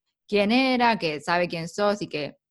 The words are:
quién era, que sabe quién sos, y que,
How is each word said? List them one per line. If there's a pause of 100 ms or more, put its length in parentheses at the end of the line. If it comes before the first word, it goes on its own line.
(280)
quién
era,
que
sabe
quién
sos,
y
que, (140)